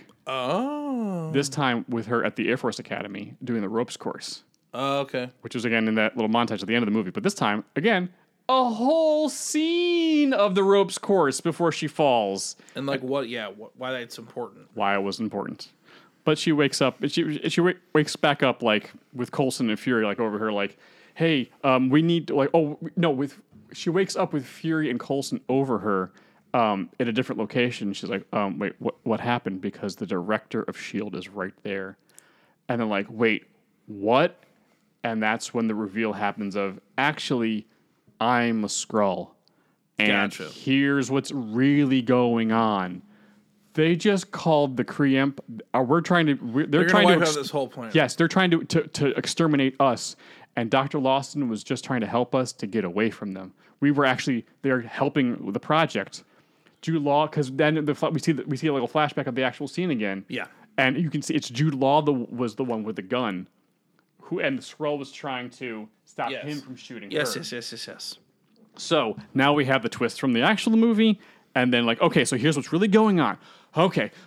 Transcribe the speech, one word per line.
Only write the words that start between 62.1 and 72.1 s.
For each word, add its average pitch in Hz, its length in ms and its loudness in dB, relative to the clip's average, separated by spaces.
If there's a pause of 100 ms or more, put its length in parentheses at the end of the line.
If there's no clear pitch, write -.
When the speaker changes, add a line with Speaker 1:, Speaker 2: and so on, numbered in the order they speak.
Speaker 2:
was 117 440 -4
the 135 80 -4
one 113 200 -4
with 104 120 -6
the 104 60 -8
gun, 101 460 -4 (720)
who, - 180 -8
and 139 200 -2
the - 40 -10
Skrull 147 360 -6
was 135 140 -12
trying 127 360 -10
to 113 400 -12 (160)
stop - 260 -8
Speaker 1:
Yes. 123 140 -8
Speaker 2:
him 147 160 -8
from 127 160 -16
shooting 104 340 -16
Speaker 1:
Yes, 135 220 -2
Speaker 2:
her. 131 80 -6
Speaker 1:
yes, - 120 -10
yes, 120 200 -10
yes, 113 160 -12
yes. - 300 -14 (580)
Speaker 2:
So 127 400 0 (160)
now 139 220 4
we 147 100 2
have 135 180 2
the 117 60 -4
twist - 320 -4
from 131 140 0
the 117 80 2
actual 214 340 4
movie, 226 440 4 (340)
and 127 180 4
then, 120 140 4
like, 117 160 0
okay, 160 240 4